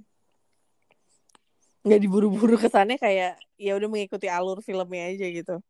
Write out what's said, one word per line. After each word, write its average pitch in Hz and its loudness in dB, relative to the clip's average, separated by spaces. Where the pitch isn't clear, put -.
Nggak 208 6
diburu-buru, 208 2
kesannya 226 2
kayak, 190 0
ya 196 -4
udah 208 -2
mengikuti 202 -6
alur 185 -4
filmnya 180 -6
aja 196 -6
gitu. 170 -8